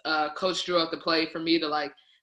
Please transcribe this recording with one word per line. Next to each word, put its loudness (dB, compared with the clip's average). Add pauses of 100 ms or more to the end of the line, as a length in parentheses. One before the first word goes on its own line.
uh, 0
coach -2
drew 2
up 2
the -4
play 0
for -8
me 2
to, -2
like, -2 (300)